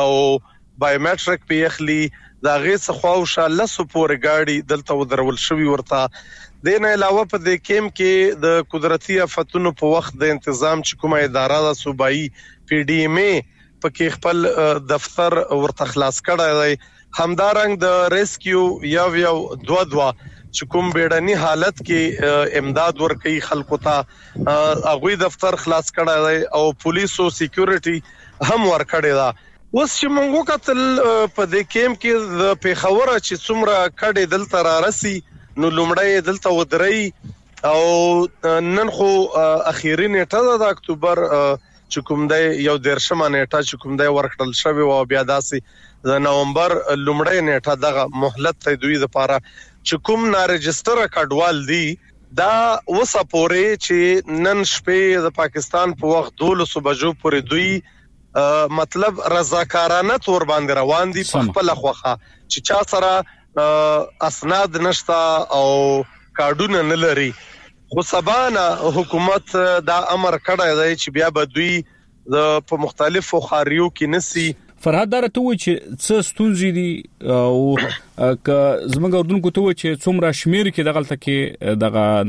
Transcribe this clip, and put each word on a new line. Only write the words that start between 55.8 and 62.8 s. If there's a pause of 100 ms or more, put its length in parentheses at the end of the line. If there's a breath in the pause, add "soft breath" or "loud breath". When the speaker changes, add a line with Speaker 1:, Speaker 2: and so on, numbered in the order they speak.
Speaker 1:
په
وخت
دولسو
بجو
پورې (100)
دوی، (540 soft breath)
آه، (140)
مطلب (160)
رضاکارانه
تور
باندې (120)
روان
دي
په
Speaker 2:
سمه.
Speaker 1:
خپله
خوښه، (360 soft breath)
چې (120)
چا (140)